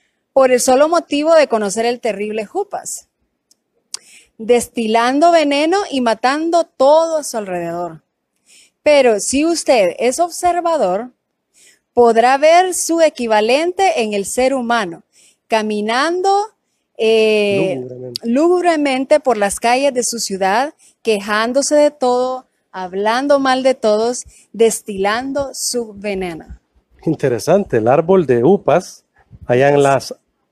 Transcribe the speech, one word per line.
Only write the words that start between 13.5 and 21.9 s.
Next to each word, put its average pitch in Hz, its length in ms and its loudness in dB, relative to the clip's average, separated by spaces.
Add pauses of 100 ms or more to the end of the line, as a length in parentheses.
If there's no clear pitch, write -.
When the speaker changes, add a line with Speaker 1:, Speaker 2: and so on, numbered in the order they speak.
Speaker 1:
en 214 120 -4
el 202 100 -4
ser 262 300 -2
humano, 233 480 -4 (460)
caminando, 226 840 -2 (640)
eh, 208 800 0
Speaker 2:
Lúgubremente. 127 520 -12
Speaker 1:
lúgubremente 302 920 0
por 240 160 0
las 202 240 -2
calles 262 320 0
de 247 120 -2
su 233 140 -6
ciudad, 196 560 -2 (280)
quejándose 220 720 -2
de 294 160 4